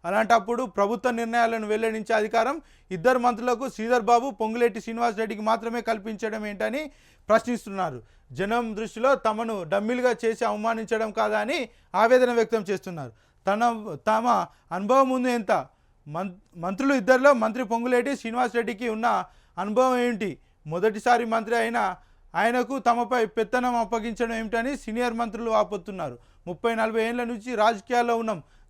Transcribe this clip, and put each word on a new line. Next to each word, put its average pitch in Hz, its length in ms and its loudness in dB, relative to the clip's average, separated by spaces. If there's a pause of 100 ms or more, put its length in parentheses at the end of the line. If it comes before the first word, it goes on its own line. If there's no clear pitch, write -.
అలాంటప్పుడు 226 580 2
ప్రభుత్వ 208 480 0
నిర్ణయాలను 226 560 0
వెల్లడించే 220 480 0
అధికారం 226 460 0 (300)
ఇద్దరు 240 280 4
మంత్రులకు, 240 500 0
శ్రీధర్ 233 320 0
బాబు, 240 280 4
పొంగులేటి 220 520 0
శ్రీనివాస్ 233 360 -2
రెడ్డికి 214 240 -4
మాత్రమే 226 400 -2
కల్పించడం 220 640 -6
ఏంటని 220 460 -4 (380)
ప్రశ్నిస్తున్నారు. 196 720 0 (280)
జనం 214 440 -2
దృష్టిలో 226 400 0
తమను 220 480 -2
డమ్మీలుగా 226 520 0 (100)
చేసి 226 200 0
అవమానించడం 220 640 -2
కాదా 214 280 0
అని 247 300 -2 (260)
ఆవేదన 247 380 6
వ్యక్తం 226 280 2
చేస్తున్నారు. 170 500 -6 (360)
తన, 214 480 0 (120)
తమ 220 380 2 (260)
అనుభవం 247 380 4
ముందు 254 180 0
ఎంత? 214 400 0 (400)
మం-, 175 240 -6 (260)
మంత్రులు 190 360 -2
ఇద్దరిలో 254 400 6
మంత్రి 226 300 -2
పొంగులేటి 240 520 0
శ్రీనివాస్ 240 400 -4
రెడ్డికి 233 340 -4
ఉన్న 220 360 0 (320)
అనుభవం 247 400 2
ఏమిటి? 226 400 -2 (300)
మొదటిసారి 220 580 2
మంత్రి 220 320 -2
అయిన 220 380 0 (400)
ఆయనకు 240 440 0
తమపై 240 460 2
పెత్తనం 240 500 0
అప్పగించడం 226 580 -2
ఏమిటని 226 440 -4
సీనియర్ 233 360 -2
మంత్రులు 226 380 -4
వాపోతున్నారు. 185 640 -2 (300)
"ముప్పై 226 280 -2
నలభై 220 280 0
ఏళ్ల 240 200 -2
నుంచి 233 320 -6
రాజకీయాల్లో 233 600 2
ఉన్నాం. 220 280 -4 (260)